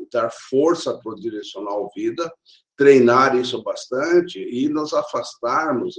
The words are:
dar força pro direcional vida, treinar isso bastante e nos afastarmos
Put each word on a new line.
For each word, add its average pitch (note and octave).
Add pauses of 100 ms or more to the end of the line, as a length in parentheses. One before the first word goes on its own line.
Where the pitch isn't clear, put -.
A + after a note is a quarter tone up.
(120)
dar A#2 (200)
força D3
pro A2
direcional G#2
vida, C3 (440)
treinar C3
isso A#2+
bastante C#3+
e B2
nos D3+
afastarmos C3